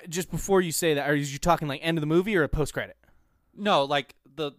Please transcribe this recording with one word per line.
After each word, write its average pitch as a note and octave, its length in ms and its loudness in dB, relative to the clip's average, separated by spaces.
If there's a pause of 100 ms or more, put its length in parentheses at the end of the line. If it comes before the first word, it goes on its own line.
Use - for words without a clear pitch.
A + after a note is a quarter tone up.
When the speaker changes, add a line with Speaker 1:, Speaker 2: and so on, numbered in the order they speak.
Speaker 1:
just E3+ 220 -6
before F#3+ 300 2
you F3 100 0
say D#3 240 2
that, C#3 140 0
are D3+ 60 4
you C#3+ 240 -2
talking, E3 280 0
like, C#3 140 -6
end E3 160 0
of D#3 40 -2
the D3+ 60 -2
movie F#3 280 2
or E3 80 4
a C3 60 -2
post-credit? C3 480 -4 (580)
Speaker 2:
No, G3 300 2
like, C#3+ 300 -2 (200)
the, C#3+ 240 -6